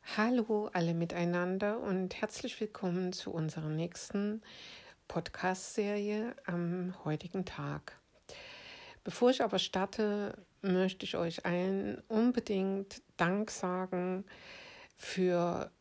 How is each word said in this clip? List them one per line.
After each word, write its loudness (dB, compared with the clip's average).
Hallo 2
alle 2
miteinander 2
und 0
herzlich -4
willkommen 0
zu -6
unserer -2
nächsten -2
Podcast-Serie -2
am -2
heutigen -2
Tag. -6
Bevor 6
ich 4
aber 2
starte, 0
möchte 2
ich -2
euch -2
allen 0
unbedingt 2
Dank 2
sagen -2
für 2